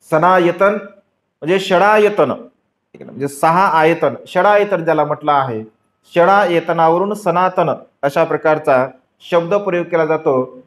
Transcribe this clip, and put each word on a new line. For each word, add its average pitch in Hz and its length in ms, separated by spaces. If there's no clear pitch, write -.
सनायतन 175 640
म्हणजे 175 160
षडायतन, 196 760
ठीक - 680
आहे - 40
ना? 123 60
म्हणजे 139 180
सहा 165 380
आयतन, 160 360
षडायतन 202 580
ज्याला 151 200
म्हटलं 147 280
आहे, 127 300
षडायतनावरून 175 1000
सनातन 180 560
अशा 151 220
प्रकारचा 151 640
शब्द 170 300
प्रयोग 180 320
केला 165 200
जातो. 151 380